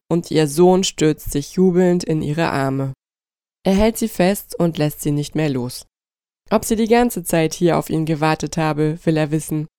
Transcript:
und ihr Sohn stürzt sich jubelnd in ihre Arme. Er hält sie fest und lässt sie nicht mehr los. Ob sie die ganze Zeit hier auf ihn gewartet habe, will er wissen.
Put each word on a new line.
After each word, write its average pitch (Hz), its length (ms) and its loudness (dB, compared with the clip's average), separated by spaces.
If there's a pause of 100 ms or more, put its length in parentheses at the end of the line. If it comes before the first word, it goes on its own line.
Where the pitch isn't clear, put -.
(120)
und 170 180 0
ihr 156 180 2
Sohn 180 360 4
stürzt - 480 -2
sich 143 220 -6
jubelnd 180 500 2
in 160 180 -2
ihre 151 280 -2
Arme. 135 440 -2 (720)
Er 190 100 2
hält 214 240 2
sie 220 120 -2
fest - 440 0
und 170 240 -2
lässt 151 240 -2
sie 151 100 -2
nicht 147 220 -4
mehr 156 160 0
los. 123 380 -6 (640)
Ob 214 160 0
sie 233 100 -2
die 214 140 0
ganze 233 340 2
Zeit 160 300 0
hier 165 240 2
auf 156 120 -4
ihn 160 160 -2
gewartet 156 520 -2
habe, 156 480 -2
will 165 100 2
er 151 160 0
wissen. 156 360 -4 (120)